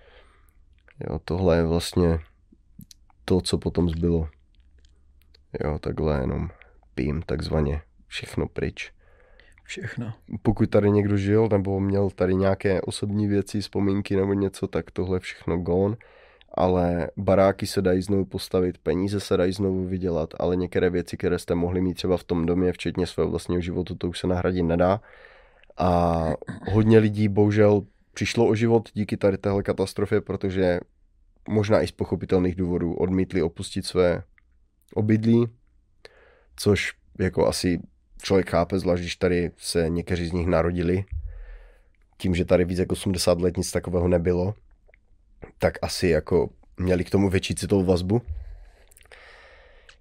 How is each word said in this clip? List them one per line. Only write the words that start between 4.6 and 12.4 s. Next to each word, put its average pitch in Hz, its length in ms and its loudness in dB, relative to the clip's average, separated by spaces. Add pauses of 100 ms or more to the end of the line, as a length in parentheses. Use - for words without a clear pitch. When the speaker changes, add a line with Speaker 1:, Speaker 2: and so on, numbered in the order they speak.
Speaker 1:
Jo, 76 140 -4
takhle 76 420 -2
jenom 71 280 -4 (480)
Beam, 73 300 -2
takzvaně 78 540 -2 (260)
všechno - 420 -6
pryč. - 440 -8 (720)
Speaker 2:
Všechno. - 480 -10 (300)
Speaker 1:
Pokud 110 280 2
tady 101 200 4
někdo 101 260 2
žil, 104 360 2
nebo 98 280 0
měl 98 300 0
tady 92 240 0
nějaké 95 460 2